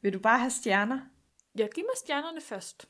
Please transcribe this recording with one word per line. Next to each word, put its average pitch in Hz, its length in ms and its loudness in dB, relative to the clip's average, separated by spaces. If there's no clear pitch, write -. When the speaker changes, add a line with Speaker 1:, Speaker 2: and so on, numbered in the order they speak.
Speaker 1:
vil 196 120 2
du 190 60 -4
bare 220 200 6
have 247 120 2
stjerner? 220 500 0
Speaker 2:
Ja, 214 160 2
giv 349 100 -6
mig 494 120 -2
stjernerne 311 440 -4
først. - 500 -12